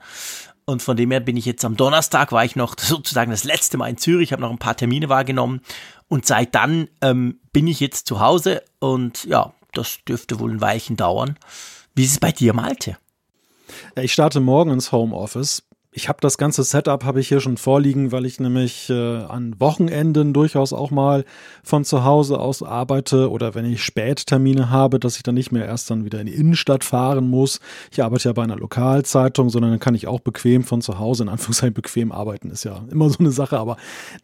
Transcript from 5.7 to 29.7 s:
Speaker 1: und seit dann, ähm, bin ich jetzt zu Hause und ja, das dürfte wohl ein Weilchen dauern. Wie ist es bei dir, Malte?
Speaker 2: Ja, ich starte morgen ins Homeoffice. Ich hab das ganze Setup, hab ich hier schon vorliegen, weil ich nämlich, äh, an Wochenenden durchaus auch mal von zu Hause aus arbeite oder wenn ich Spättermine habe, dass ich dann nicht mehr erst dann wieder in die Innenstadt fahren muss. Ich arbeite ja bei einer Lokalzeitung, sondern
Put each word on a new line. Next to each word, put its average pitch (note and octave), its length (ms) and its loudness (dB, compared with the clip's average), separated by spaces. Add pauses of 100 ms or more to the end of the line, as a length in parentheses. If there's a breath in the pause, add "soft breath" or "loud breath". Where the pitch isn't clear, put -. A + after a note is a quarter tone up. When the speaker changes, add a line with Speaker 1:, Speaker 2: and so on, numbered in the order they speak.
Speaker 1:
und C#3 200 0
seit A#2 280 2
dann, D3 340 2 (120)
ähm, B2+ 400 0 (100)
bin D#3 160 4
ich E3 140 0
jetzt - 260 -4
zu G2+ 140 -4
Hause E3 420 2 (160)
und B2+ 460 -2
ja, - 300 0 (180)
das - 340 -8
dürfte A#2+ 320 -6
wohl A2+ 120 -4
ein A2 100 -4
Weilchen G#2+ 380 -2
dauern. A2+ 400 -2 (560 loud breath)
Wie C3 100 4
ist C3+ 80 2
es - 80 -2
bei E3 100 2
dir, A#2 220 4
Malte? - 460 -4 (960 loud breath)
Speaker 2:
Ja, B2+ 60 -6
ich C3 100 0
starte D3 280 2
morgen C#3 300 4
ins B2+ 220 -2
Homeoffice. A#2 720 -2 (260)
Ich - 180 -12
hab D3 120 -4
das - 180 0
ganze C#3+ 240 0
Setup, C#3 420 0
hab C3 120 -2
ich C3 120 -2
hier C3+ 120 2
schon B2 160 -2
vorliegen, C3+ 560 2
weil B2+ 140 -4
ich B2+ 120 -10
nämlich, B2+ 520 -2
äh, A#2+ 320 -2
an A#2 360 -10
Wochenenden D3+ 760 2
durchaus C#3+ 400 2
auch C3+ 180 -6
mal C#3 340 2 (400 loud breath)
von D3 200 2
zu C3 200 2
Hause C#3+ 340 4
aus C3 240 -4
arbeite C3 680 0
oder A2+ 240 -4
wenn A2+ 100 -4
ich A#2 180 -2
Spättermine C3+ 880 0
habe, C3+ 300 4
dass A#2+ 160 -2
ich - 60 -12
dann B2 120 -2
nicht B2+ 160 -2
mehr A2+ 140 -2
erst A2+ 260 -8
dann A2 140 -4
wieder G#2 160 -8
in G#2+ 60 -8
die - 80 -10
Innenstadt D3+ 500 2
fahren C3 440 0
muss. B2+ 300 2 (320 loud breath)
Ich - 120 0
arbeite A#2+ 260 0
ja A#2+ 40 0
bei A#2 100 -2
einer A2+ 140 -2
Lokalzeitung, C3 920 2
sondern A#2 240 2